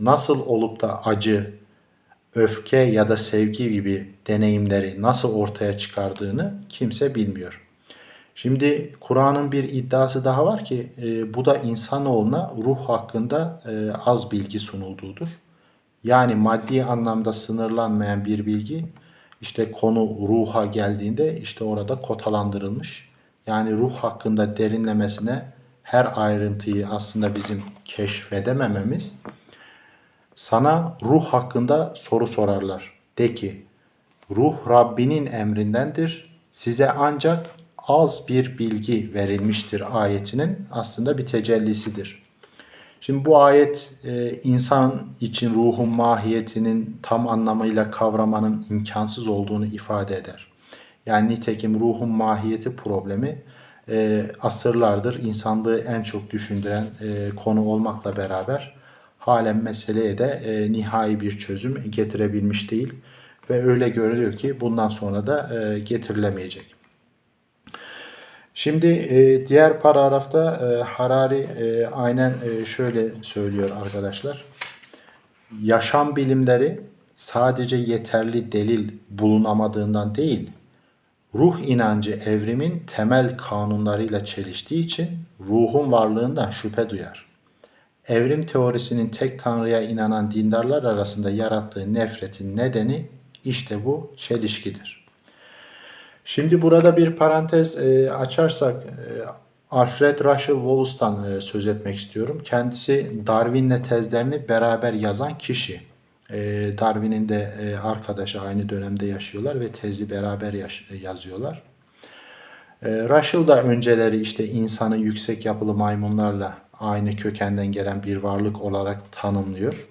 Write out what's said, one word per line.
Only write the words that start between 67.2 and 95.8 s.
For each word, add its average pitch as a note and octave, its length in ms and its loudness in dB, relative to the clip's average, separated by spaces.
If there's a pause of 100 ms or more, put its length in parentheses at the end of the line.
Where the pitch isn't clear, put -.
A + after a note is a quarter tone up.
Şimdi, D#3+ 320 2
e, C3 640 6
diğer D#3 320 8
paragrafta, C#3+ 800 4
e, A#2+ 200 2
Harari, C3 540 2
e, A2+ 500 -2
aynen, B2+ 480 2 (100)
e, A2+ 200 -4
şöyle A2+ 580 -2
söylüyor G2+ 480 -2 (120)
arkadaşlar. G2+ 600 -6 (1200)
"Yaşam C#3 540 2
bilimleri C3 640 4 (360)
sadece B2+ 600 0
yeterli A2+ 760 0
delil G#2 380 0 (200)
bulunamadığından G#2+ 1040 2
değil, C#3+ 360 0 (840)
ruh E3+ 260 4
inancı G#2+ 500 2
evrimin A2+ 720 -2 (140)
temel B2+ 400 2
kanunlarıyla G#2 880 -2
çeliştiği D3+ 600 -6
için E3 240 -4 (400)
ruhun A#2+ 440 2
varlığından A2+ 580 2
şüphe A2 400 -4
duyar. F2 360 -12 (800)
Evrim B2+ 340 2
teorisinin A#2+ 640 0
tek C3 340 -4
tanrıya A2+ 400 0
inanan G#2+ 480 -2
dindarlar A#2 540 0
arasında G2+ 460 -2
yarattığı G#2+ 640 -2
nefretin G#2 640 -4
nedeni B2 520 0 (360)
işte A2+ 400 -6
bu D3 320 -4
çelişkidir." - 800 -6 (1300)